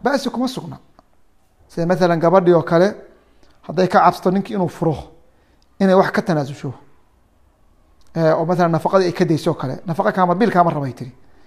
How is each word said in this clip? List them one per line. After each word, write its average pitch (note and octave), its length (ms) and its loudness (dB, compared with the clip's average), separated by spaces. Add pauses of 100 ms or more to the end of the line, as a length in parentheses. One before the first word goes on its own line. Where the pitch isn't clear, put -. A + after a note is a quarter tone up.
ba'si B3 260 -2
kuma A#3+ 180 -4
sugna. C#3 300 -10 (920)
Sida E3+ 180 -4
mathalan E3+ 340 2
gabadhii F3 340 4
oo E3 80 4
kale, F3 260 2 (800)
hadday F3+ 200 0
ka G3 120 2
cabsato F3 320 2
ninkii G3 240 -4
inuu F#3 120 -2
furo, E3 280 -2 (840)
inay F#3+ 160 4
wax - 160 2
ka G#3+ 100 -2
tanaasusho. D3 520 -6 (1400)
Eh, D#3+ 240 2
oo E3 60 -2
mathalan E3+ 260 0
nafaqadii F#3 340 2
ay E3+ 80 -2
ka F#3 120 2
dayso D#3 260 0
oo - 20 -2
kale, C3+ 320 -8
"Nafaqa F#3 260 -2
kaama, F3+ 240 0
biil G3+ 160 2
kaama F3 200 2
raba," C#3+ 140 -6
ay B2 80 -8
tiri. B2+ 180 -14 (360)